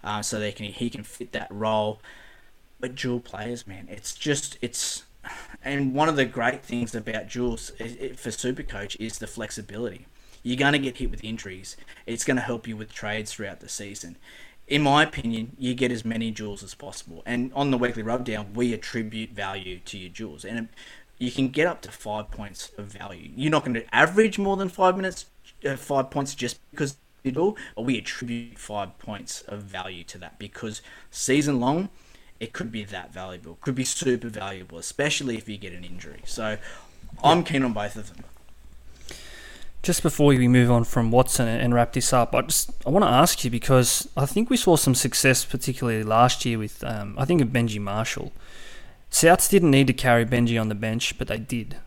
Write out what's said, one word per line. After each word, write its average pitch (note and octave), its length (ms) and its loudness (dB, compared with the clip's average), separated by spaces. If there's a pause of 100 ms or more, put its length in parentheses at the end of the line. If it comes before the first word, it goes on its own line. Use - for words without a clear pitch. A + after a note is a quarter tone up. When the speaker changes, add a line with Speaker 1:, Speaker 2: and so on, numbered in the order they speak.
Speaker 1:
uh, G#2 200 -4
so G#2+ 180 -4
they G#2 100 -2
can, G#2 160 -10
he A#2 240 -4
can G#2+ 140 -12
fit - 280 -14
that A2+ 200 -6
role. G#2+ 480 0 (800)
But B2+ 160 -8
dual B2 240 -2
players, A#2 440 -10
man, F#2+ 240 -14
it's G2+ 240 -12
just, - 480 -4
it's, - 440 -6 (600)
and C#3 300 -2
one D3+ 140 4
of D#3 80 2
the C3+ 80 4
great A#2+ 400 0
things A#2+ 320 -4
about A2 320 -6
duals B2 420 -4 (100)
i-, A#2 260 -10
i-, B2+ 80 -8
for - 160 -8
Supercoach A2 680 -6
is A2 180 -8
the G#2 100 -10
flexibility. G#2+ 760 -10 (360)
You're B2 160 -4
gonna C#3+ 220 4
get C3+ 160 -4
hit - 160 -2
with A2 100 -8
injuries. G#2 540 -12 (300)
It's A#2 180 -4
gonna B2+ 160 2
help A#2 260 -6
you A2 100 -8
with G#2+ 160 -12
trades G#2+ 400 -6
throughout G2 280 -10
the - 80 -20
season. G2+ 480 -12 (500)
In C#3+ 160 2
my D3 220 6
opinion, A#2+ 540 -4
you B2+ 160 -2
get B2 180 2
as A2+ 120 -6
many A2+ 280 -2
duals G#2 320 -8
as F#2 100 -16
possible. - 500 -14
And A#2+ 300 -2
on C#3+ 160 0
the B2+ 80 2
weekly A#2 240 0
rubdown, A2 520 -4
we A#2+ 180 0
attribute A2 580 -6
value F#2+ 540 -8
to - 140 -12
your F2+ 120 -12
duals. F2 340 -12
And A2+ 240 -6 (500)
you B2 120 -2
can C3+ 180 0
get D3+ 180 2
up E3+ 160 -4
to - 80 -16
five G#2+ 400 -8
points G2+ 460 -12
of G#2 100 -12
value. G2 500 -14
You're C#3+ 140 0
not D3+ 140 2
gonna A#2 180 -2 (100)
average F3+ 460 4
more G3 180 0
than F#3+ 120 -2
five F#3 280 4
minutes, F#3+ 300 -6 (380)
uh, C3+ 120 -2
five C3+ 340 0
points C#3 240 -4
just - 240 -6 (140)
because C#3 240 -4 (260)
you C3+ 80 -2
do, E3+ 240 0 (220)
but A2 60 -6
we B2 140 0
attribute A#2 640 -8
five G2+ 400 -8
points - 440 -10
of G#2 200 -12
value F#2 420 -10
to - 140 -16
that F2 220 -18
because G#2 420 -10 (300)
season C#3+ 480 2
long, D#3+ 280 2 (520)
it A2+ 120 -10
could A2+ 200 -8
be A2 100 -8
that G2 300 -12
valuable, F#2 480 -14
could C3 160 -4
be B2+ 80 -2
super B2 440 0
valuable, G2 500 -10
especially C#3 580 -2
if A2 120 -10
you G#2 80 -8
get F#2 160 -12
an F2+ 120 -12
injury. F2+ 400 -10
So G#2+ 340 -4 (640)
I'm D#3 160 8
Speaker 2:
Yeah. E3+ 60 2
Speaker 1:
keen C#3 180 0
on A#2+ 100 0
both G#2 220 -4
of G#2 140 -10
them. - 160 -16 (1600)
Speaker 2:
Just - 180 2
before D3 240 6
we B2+ 220 8
move B2 220 8
on A#2 140 6
from A#2 280 2
Watson B2 360 6
and, A2+ 140 0
and A#2+ 120 4
wrap A#2+ 180 4
this - 200 2
up, B2 220 4
I B2+ 80 4
just, - 280 0 (140)
I B2+ 60 0
wanna F#3+ 160 6
ask C#3+ 380 6
you A#2+ 60 2
because B2 680 4
I C3+ 100 2
think A3 240 0
we B3+ 60 4
saw F3+ 200 8
some C3 200 4
success, - 480 4
particularly B2 580 -2
last A2+ 420 6
year A#2 140 0
with, G#2+ 240 -6
um, G2+ 360 -6
I C3+ 60 2
think E3 160 4
of B2 80 4
Benji A2+ 320 2
Marshall. G2+ 520 -2 (800)
Souths - 380 8
didn't E3+ 220 8
need C3+ 180 10
to B2+ 40 4
carry A#2+ 320 6
Benji A#2 360 4
on A2 80 0
the G#2+ 60 -2
bench, A2 440 -2
but - 100 -4
they A2+ 100 -2
did. A2+ 380 -6 (100)